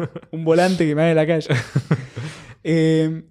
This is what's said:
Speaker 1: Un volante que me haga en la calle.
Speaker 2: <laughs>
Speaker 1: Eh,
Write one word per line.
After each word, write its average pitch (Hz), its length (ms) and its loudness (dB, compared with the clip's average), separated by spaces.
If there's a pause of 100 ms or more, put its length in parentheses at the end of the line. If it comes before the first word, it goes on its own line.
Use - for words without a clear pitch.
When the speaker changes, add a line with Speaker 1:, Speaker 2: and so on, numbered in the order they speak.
(320)
Speaker 1:
Un 160 120 -8
volante 175 420 2
que 151 80 0
me 151 80 2
haga 165 80 4
en 160 60 2
la 156 100 2
calle. 160 220 0
Speaker 2:
<laughs> 135 100 2 (1120)
Speaker 1:
Eh, 160 600 2